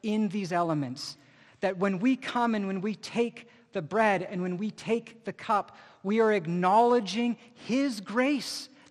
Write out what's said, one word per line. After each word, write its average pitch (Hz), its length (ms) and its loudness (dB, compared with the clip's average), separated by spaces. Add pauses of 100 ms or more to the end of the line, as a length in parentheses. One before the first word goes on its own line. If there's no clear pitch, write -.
in 214 260 0
these 185 240 -4
elements. 151 640 -2 (440)
That 190 180 0
when 196 220 0
we 254 160 2
come 240 380 0
and 202 120 -2
when 190 160 -4
we 214 120 -4
take - 540 -4 (240)
the 196 80 -4
bread 190 420 2
and 180 200 -6
when 180 160 -4
we 214 120 -4
take - 540 -6
the 196 80 -6
cup, - 460 -2 (240)
we 214 180 2
are 220 120 6
acknowledging 208 1040 2 (160)
his 247 480 -2
grace 247 680 -2 (220)